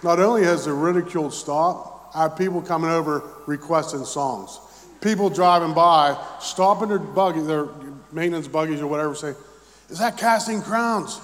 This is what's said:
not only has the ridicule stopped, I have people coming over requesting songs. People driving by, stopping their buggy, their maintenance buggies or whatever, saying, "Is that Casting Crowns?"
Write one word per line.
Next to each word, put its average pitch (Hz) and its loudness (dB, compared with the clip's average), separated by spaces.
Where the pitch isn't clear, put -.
not 170 2
only 214 4
has 170 2
the 151 -2
ridicule 165 0
stopped, - -4
I 160 2
have 160 -2
people 180 -2
coming 165 -2
over 156 0
requesting 147 -2
songs. 123 -6
People 202 2
driving 175 4
by, 156 6
stopping 202 2
their 202 0
buggy, 160 0
their 151 -2
maintenance 165 -4
buggies 156 -2
or 147 -4
whatever, 147 -2
saying, 147 -8
"Is 165 -12
that 220 -2
Casting 220 0
Crowns?" 226 -2